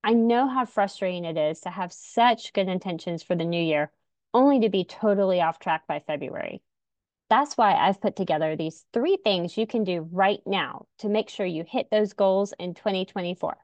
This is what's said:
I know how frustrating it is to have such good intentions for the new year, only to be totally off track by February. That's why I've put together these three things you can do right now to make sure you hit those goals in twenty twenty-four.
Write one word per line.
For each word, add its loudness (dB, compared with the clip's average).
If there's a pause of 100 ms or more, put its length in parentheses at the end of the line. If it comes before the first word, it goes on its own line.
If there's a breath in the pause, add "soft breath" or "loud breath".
I 2
know 4
how 0
frustrating -2
it -4
is 0
to -10
have -8
such 0
good 0
intentions -6
for -4
the -2
new -2
year, 0 (420)
only 4
to 2
be 0
totally 0
off -2
track -4
by -4
February. -8 (680)
That's 2
why 4
I've 2
put -2
together -2
these -6
three 0
things 0
you -2
can -2
do -4
right 2
now -4 (100)
to -8
make 0
sure -6
you -4
hit -6
those 0
goals 0
in -8
twenty -2
twenty-four. -6